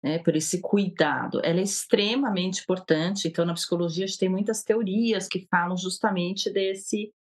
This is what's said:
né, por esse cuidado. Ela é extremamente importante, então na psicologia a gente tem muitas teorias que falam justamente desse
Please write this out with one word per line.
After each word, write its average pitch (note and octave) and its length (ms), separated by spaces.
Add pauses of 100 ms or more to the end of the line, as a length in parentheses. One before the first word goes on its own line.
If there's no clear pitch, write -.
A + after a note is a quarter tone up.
né, D#3 140
por E3 180
esse E3 240
cuidado. E3 800
Ela E3+ 180
é - 20
extremamente G3+ 1000
importante, F#3 680
então E3+ 160
na E3+ 100
psicologia E3+ 500
a - 20
gente F#3+ 120
tem F#3 100
muitas G3+ 340
teorias G#3+ 640
que F#3 240
falam F3+ 260
justamente F#3 720
desse G3 600 (120)